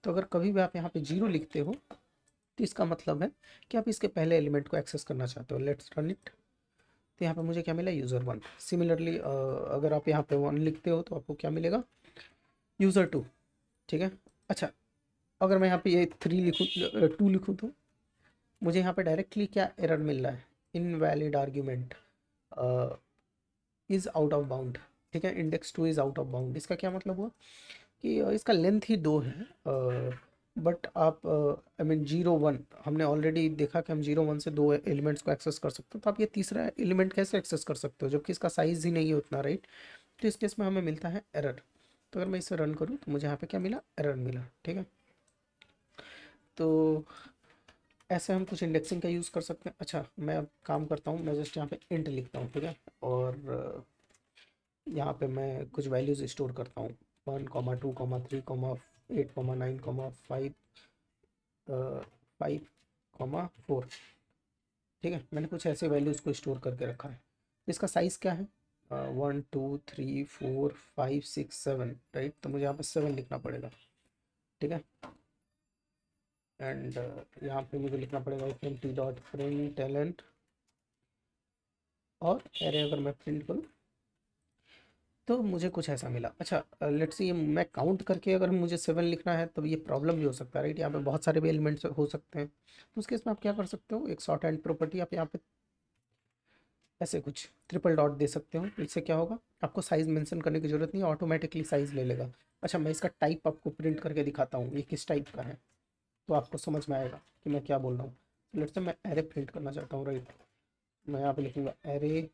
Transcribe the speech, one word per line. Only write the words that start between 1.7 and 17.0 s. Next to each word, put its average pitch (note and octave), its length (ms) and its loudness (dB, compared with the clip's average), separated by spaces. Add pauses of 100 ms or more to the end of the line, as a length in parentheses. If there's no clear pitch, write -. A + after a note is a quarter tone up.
तो A#3+ 60 2
इसका F3+ 220 0
मतलब D#3+ 380 0
है C4+ 80 -2 (400)
कि A#3 60 0
आप A3+ 120 0
इसके G#3+ 180 0
पहले E3 300 4
एलिमेंट D3 300 2
को - 100 0
एक्सेस D3 260 -4
करना B2+ 220 -4
चाहते B2 300 -6
हो। C3 60 -2
Let's C#3 280 -2
run D3+ 160 -2
it। F#3 220 -6 (920)
तो F3 60 0
यहाँ D#3+ 100 2
पे E3 60 -4
मुझे E3 200 0
क्या E3 120 -2
मिला? F3+ 180 0
user B2+ 320 0
one। A#2+ 160 -4 (200)
Similarly, E3 600 2
अ, - 100 -2 (420)
अगर D3 220 2
आप D3+ 140 2
यहाँ D3+ 160 4
पे C#3+ 120 0
वन C#3+ 220 2
लिखते D#3 320 0
हो, E3 120 4
तो E3+ 140 -6
आपको D3 180 -6
क्या D3+ 180 -4
मिलेगा? E3+ 320 0 (1000)
user F#3+ 260 8
two, C3+ 160 0 (680)
ठीक D#3+ 120 0
है। F#3+ 100 0 (380)
अच्छा, - 200 -2 (720)
अगर F#3+ 160 8
मैं F#3 100 8
यहाँ F3+ 160 4
पे G3 60 4
ये F3 160 8
थ्री E3+ 360 2
लिखूँ, F3 260 4
अ, F3+ 480 4